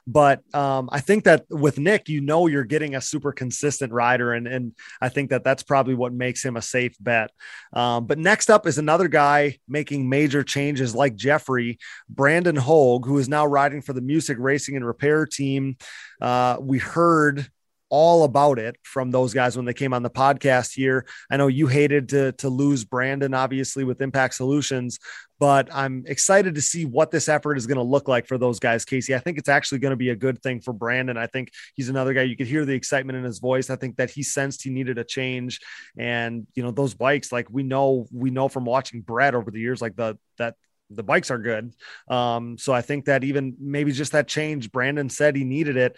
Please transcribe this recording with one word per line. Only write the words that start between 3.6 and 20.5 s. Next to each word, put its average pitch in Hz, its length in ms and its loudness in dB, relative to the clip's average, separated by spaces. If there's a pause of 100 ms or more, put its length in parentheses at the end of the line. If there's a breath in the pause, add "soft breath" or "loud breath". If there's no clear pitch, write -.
rider, 120 400 2
and, 117 140 -4
and 123 260 -6 (260 loud breath)
I 127 80 -2
think 135 220 -2
that 127 160 -2
that's 131 180 0
probably 135 320 2
what 123 160 -2
makes 123 320 -6
him 123 140 -4
a 113 40 -6
safe 123 380 -4
bet. 113 320 0 (400 loud breath)
Um, 120 340 0
but 160 120 0
next 196 320 2
up 208 180 6
is 139 100 0
another 156 300 2
guy 147 580 4
making 139 440 -4
major 139 340 2
changes 139 500 -2
like 123 220 2
Jeffrey, 123 640 0 (300 loud breath)
Brandon 151 480 2
Hogue, 131 480 4
who 139 120 0
is 131 120 0
now 151 160 2
riding 143 360 2
for 139 120 -10
the 127 80 -6
Music 139 380 -2
Racing 139 360 -2
and 127 100 -6
Repair 147 400 0
team. 135 520 -4 (420 loud breath)
Uh, 123 400 2
we 131 200 -2
heard 151 680 2 (460)
all 165 300 6
about 139 340 4
it 113 260 -8
from 127 280 -4
those 127 220 2
guys 123 240 2
when 123 80 -6
they 120 80 -4
came 135 200 -4
on 123 80 -2
the 120 80 -4
podcast 131 640 2